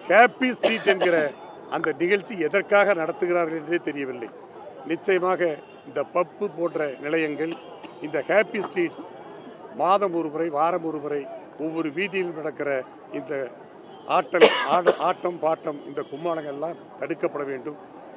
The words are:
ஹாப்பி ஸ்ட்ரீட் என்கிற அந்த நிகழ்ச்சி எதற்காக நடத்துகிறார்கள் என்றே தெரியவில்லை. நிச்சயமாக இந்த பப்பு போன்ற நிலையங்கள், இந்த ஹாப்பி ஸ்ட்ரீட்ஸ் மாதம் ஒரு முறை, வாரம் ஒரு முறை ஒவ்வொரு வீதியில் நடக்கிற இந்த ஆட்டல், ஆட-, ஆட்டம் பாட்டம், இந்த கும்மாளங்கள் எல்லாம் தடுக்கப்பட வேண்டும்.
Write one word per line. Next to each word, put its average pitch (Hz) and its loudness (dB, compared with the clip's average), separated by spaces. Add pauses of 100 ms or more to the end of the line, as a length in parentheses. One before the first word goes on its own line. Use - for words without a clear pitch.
ஹாப்பி 240 8
ஸ்ட்ரீட் 220 2
என்கிற 175 4 (520)
அந்த 156 0
நிகழ்ச்சி 196 0
எதற்காக 196 4
நடத்துகிறார்கள் 170 0
என்றே 160 0
தெரியவில்லை. 131 -4 (580)
நிச்சயமாக 180 2 (460)
இந்த 139 -2
பப்பு 180 0
போன்ற 160 0 (120)
நிலையங்கள், 156 0 (480)
இந்த 151 -2
ஹாப்பி 208 4
ஸ்ட்ரீட்ஸ் 175 -2 (720)
மாதம் 190 4
ஒரு 165 0
முறை, 160 -2
வாரம் 165 2
ஒரு 156 -2
முறை 143 -4 (320)
ஒவ்வொரு 160 -2
வீதியில் 180 -2
நடக்கிற 147 -4 (440)
இந்த 143 -6 (720)
ஆட்டல், 175 6 (200)
ஆட-, 170 6
ஆட்டம் 175 0
பாட்டம், 156 0
இந்த 147 -6
கும்மாளங்கள் 151 -4
எல்லாம் 151 -8 (200)
தடுக்கப்பட 160 -4
வேண்டும். 139 -8 (400)